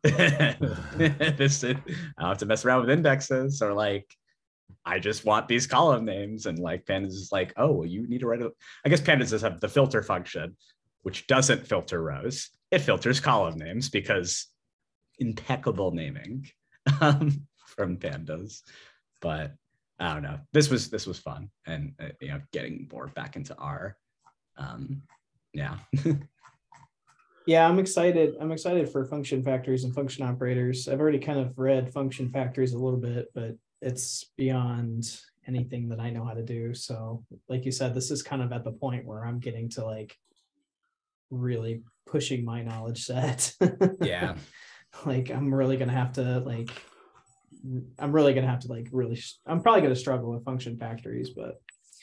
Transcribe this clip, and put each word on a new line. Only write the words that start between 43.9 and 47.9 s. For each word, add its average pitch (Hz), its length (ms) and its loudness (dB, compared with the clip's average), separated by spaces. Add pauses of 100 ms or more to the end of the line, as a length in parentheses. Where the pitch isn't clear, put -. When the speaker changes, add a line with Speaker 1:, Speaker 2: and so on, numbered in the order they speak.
Speaker 1:
Yeah. 90 360 -2 (680)
Speaker 2:
Like, 127 260 -2
I'm 135 240 0
really 135 220 2
gonna 123 160 -2
have 127 220 0
to, 127 260 0
like, 117 300 -6 (1300)